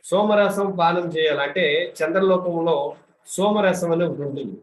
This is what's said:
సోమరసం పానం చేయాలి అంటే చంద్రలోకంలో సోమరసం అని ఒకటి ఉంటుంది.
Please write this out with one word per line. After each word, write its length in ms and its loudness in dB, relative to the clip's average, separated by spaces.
సోమరసం 760 2
పానం 280 2
చేయాలి 240 2
అంటే 520 0
చంద్రలోకంలో 920 0
సోమరసం 640 0
అని 120 2
ఒకటి 180 -4
ఉంటుంది. 420 -8